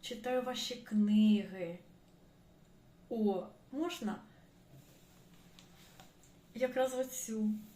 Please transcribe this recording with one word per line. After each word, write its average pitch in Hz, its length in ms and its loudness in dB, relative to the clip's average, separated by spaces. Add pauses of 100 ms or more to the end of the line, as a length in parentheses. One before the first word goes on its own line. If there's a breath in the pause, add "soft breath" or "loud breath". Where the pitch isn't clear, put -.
читаю 247 400 -2
ваші 247 340 -6
книги. 208 1040 4 (1300)
О, 208 380 0 (240)
можна? 262 500 -4 (2250 loud breath)
Якраз 254 400 0
оцю. 220 580 -4 (240)